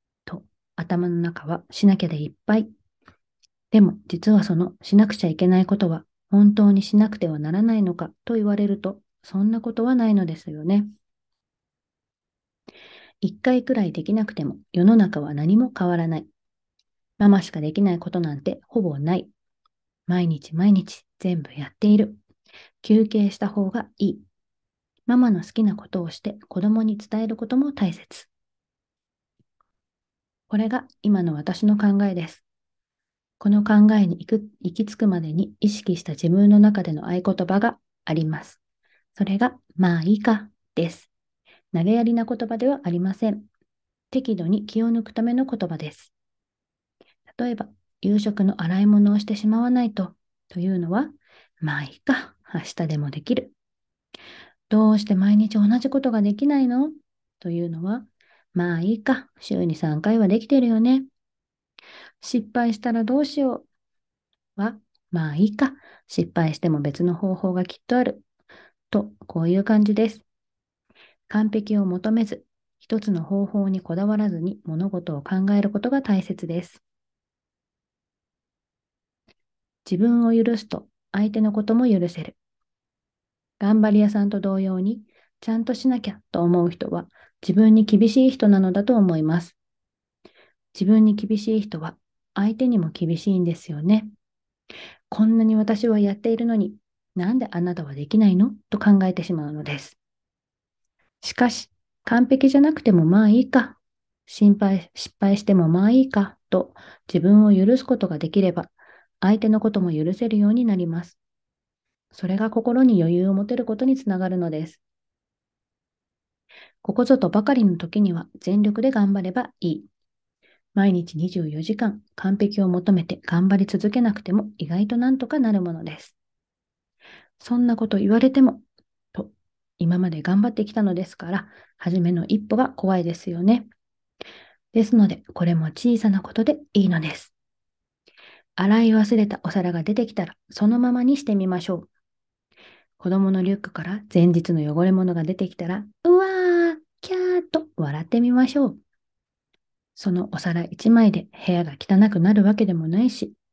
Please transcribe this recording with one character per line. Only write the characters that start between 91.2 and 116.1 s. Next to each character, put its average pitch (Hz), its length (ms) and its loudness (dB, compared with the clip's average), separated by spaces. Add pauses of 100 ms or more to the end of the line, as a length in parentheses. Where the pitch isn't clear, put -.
し 220 220 -2
い - 20 -2
人 185 200 -8
は、 160 180 -14 (360)
相 214 220 -2
手 262 100 0
に 240 120 2
も 165 120 -2
厳 165 260 -4
し 170 120 -6
い 190 100 2
ん 180 60 0
で 170 100 -2
す - 160 -14
よ 151 120 -10
ね。 214 260 0 (1000)
「こ - 160 0
ん 226 140 2
な 226 60 4
に 220 100 2
私 214 340 0
は 214 100 2
や 202 160 0
っ - 20 -10
て 226 160 -2
い 226 40 -2
る 233 100 -2
の 233 100 -2
に、 208 180 -2 (400)
な 185 180 -2
ん 262 60 0
で 254 120 -4
あ 175 100 -6
な 175 160 -4
た 170 80 -10
は 139 100 -14
で 143 140 -10
き 214 100 0
な 214 80 6
い 185 80 4
の？」 208 180 2 (180)
と 208 80 -4
考 202 260 6
え 185 80 0
て 180 100 -6
し 185 100 -6
ま 151 160 -6
う 151 40 -10
の 151 100 -10
で 147 160 -8
す。 - 180 -20 (1300)
し - 100 -12
か 247 160 2
し、 - 220 -10 (340)
「完 247 220 2
璧 269 220 4
じ 277 100 4
ゃ - 20 8
な 302 120 4
く 311 100 -8
て 233 80 2
も 170 140 4
ま 190 200 4
あ 214 40 4
い 220 120 6
い 262 100 -2
か。 - 280 0 (480)
心 202 300 4
配、 196 380 -2
失 - 260 -16
敗 202 160 2
し 208 80 -6
て 202 100 2
も 175 140 4
ま 175 160 2
あ 214 80 4
い 262 100 6
い 262 80 -4
か」 - 280 -2 (120)
と、 - 240 -2 (320)
自 175 140 -2
分 202 240 6
を 208 100 6
許 196 220 4
す 262 80 -2
こ 254 140 0
と 190 100 -4
が 160 100 -6
で 156 120 -6
き 196 120 2
れ 180 80 2
ば、 170 180 -6 (520)
相 208 180 2
手 220 100 -2
の 214 120 2
こ 220 100 0
と 208 100 -2
も 175 120 0
許 156 200 -2
せ 226 160 -4
る 220 80 -2
よ 208 120 2
う 214 40 4
に 247 120 0
な 214 100 0
り 180 140 -2
ま 165 160 -6
す。 - 160 -20 (920)
そ - 160 -10
れ 190 100 -2
が 220 140 -2
心 240 320 0
に 226 180 6
余 165 140 2
裕 180 140 2
を 196 40 2
持 196 120 0
て 226 100 -6
る 247 100 -4
こ 220 120 -6
と 254 80 -4
に 262 120 2
つ 262 120 -8
な 190 100 -2
が 185 100 -4
る 180 100 -4
の 170 120 -4
で 156 160 -6
す。 - 140 -20 (2000)